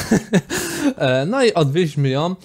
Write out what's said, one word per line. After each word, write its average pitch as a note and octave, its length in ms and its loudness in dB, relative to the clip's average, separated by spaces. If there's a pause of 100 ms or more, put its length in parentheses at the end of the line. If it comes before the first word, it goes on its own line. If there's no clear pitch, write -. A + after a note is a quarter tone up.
(120)
<laughs> - 640 -2 (240)
E, C3+ 280 0
no B3+ 180 0
i A#3 100 4
odwieźliśmy C#3+ 560 0
ją. D#3 360 -2